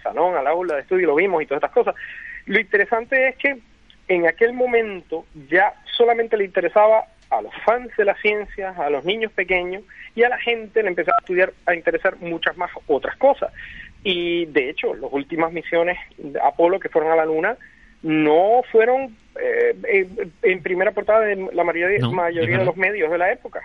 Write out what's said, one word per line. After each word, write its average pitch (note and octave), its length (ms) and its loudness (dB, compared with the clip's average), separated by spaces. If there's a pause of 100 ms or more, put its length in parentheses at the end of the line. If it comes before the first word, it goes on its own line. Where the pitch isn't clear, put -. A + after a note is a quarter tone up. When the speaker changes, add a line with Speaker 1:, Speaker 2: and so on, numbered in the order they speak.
Speaker 1:
salón, D#3+ 340 -2
al C3 100 -2
aula E3+ 300 -2
de C#3 60 -4
estudio, F#3 220 0
y - 20 0
lo C#3+ 80 4
vimos E3+ 280 2
y C#3 40 -10
todas C#3+ 160 -4
estas C#3+ 120 -2
cosas. G3+ 200 2 (520)
Lo G3 140 0
interesante A#3 680 0
es B3+ 80 -8
que C#4 200 -2 (520)
en F3 180 2
aquel A#3 260 2
momento A3+ 720 -2 (240)
ya F#3 240 4 (240)
solamente A#3 400 2
le G3+ 80 0
interesaba G#3 600 4 (260)
a A2+ 100 0
los G#2 140 -12 (100)
fans A#3+ 320 0
de G#3 80 2
la G3 120 2
ciencia, G3+ 600 -4
a D3 140 -2
los C3+ 160 -2
niños A3 260 -4
pequeños, F#3 500 -4 (320)
y A3+ 100 2
a B3 40 6
la B3 100 -4
gente A3 440 -2
le G3+ 80 0
empezaba F3 280 0
a - 40 -4
estudiar, F3+ 300 0 (120)
a F3 100 0
interesar E3+ 460 -2
muchas E3 380 -6
más F3 120 -6 (160)
otras C3+ 300 -2
cosas. - 340 2 (540)
Y, F3 420 -2
de C#3 220 0
hecho, F#3+ 260 -4
las A#2 160 -10
últimas D#3 420 -2
misiones E3+ 440 -2 (220)
de C#3+ 200 -10
Apolo E3+ 400 2
que - 120 -10
fueron D#3+ 220 0
a E3 40 4
la D#3+ 80 4
Luna D#3+ 320 -2 (460)
no D#3+ 580 4 (100)
fueron, A#3+ 460 2 (240)
eh, B2+ 340 2 (140)
en, F#3+ 440 -2 (100)
en F#3 200 2
primera F#3 300 -2
portada G#3+ 280 2
de G3 340 -2
la F3 100 0
mayoría, F3 340 0
Speaker 2:
No, F3+ 140 -2
Speaker 1:
mayoría F3 300 -2
Speaker 2:
es D#3+ 40 0
Speaker 1:
de F3 60 -2
Speaker 2:
verdad. F#3+ 140 0
Speaker 1:
los E3+ 100 -2
medios F#3+ 340 0
de E3+ 80 0
la F#3 140 2
época. - 320 -10